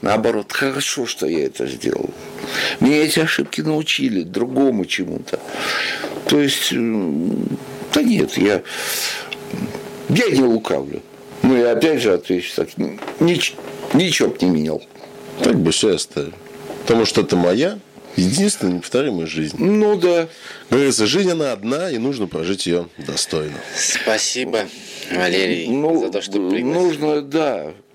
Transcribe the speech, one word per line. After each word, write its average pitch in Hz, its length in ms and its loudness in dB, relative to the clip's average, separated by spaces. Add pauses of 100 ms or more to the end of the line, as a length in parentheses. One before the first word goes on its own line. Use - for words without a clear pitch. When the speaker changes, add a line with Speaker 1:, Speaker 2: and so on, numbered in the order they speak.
Speaker 1:
Наоборот, 110 500 0
хорошо, 135 540 -2
что - 200 -4
я 78 200 0
это 60 200 -4
сделал. - 440 -4 (680)
Меня 151 240 6
эти 156 160 2
ошибки 156 400 -2
научили 151 640 0
другому 117 640 0
чему-то. - 540 -6 (880)
То 147 140 4
есть, - 320 0
м, 101 840 0 (360)
да 302 80 4
нет, 226 360 2
я, 98 240 4 (1500)
я 220 220 2
не 135 120 6
лукавлю. 85 600 2 (400)
Ну, 127 140 6
я 120 160 6
опять 147 300 2
же 107 100 4
отвечу 90 420 0
так, - 140 -2 (520)
нич-, 170 340 2 (400)
ничего 151 340 4
б - 120 -2
не 90 100 4
менял. 78 320 2 (600)
Speaker 2:
Так 240 140 4
бы 82 140 4
все 98 240 4
оставил. 73 380 -4 (500)
Потому 113 240 4
что 104 160 2
это 95 140 2
моя 113 420 2 (380)
единственная 101 580 2
неповторимая 95 520 -2
жизнь. 78 320 -4
Speaker 1:
Ну 208 380 4
да. 170 320 4 (420)
Speaker 2:
Говорится, 127 360 4
жизнь, 180 240 4
она 151 220 0
одна, 127 380 -2
и 127 80 -2
нужно 120 280 -2
прожить 85 400 -2
ее 85 220 0 (100)
достойно. 73 580 -4 (200)
Speaker 3:
Спасибо, - 920 -2 (440)
Валерий, 170 580 0
Speaker 1:
Ну, 147 320 2
Speaker 3:
за 95 100 -2
то, 98 100 -2
что 98 120 -10
пригласили. 101 300 0
Speaker 1:
нужно, 151 600 0
да. 139 500 -2 (220)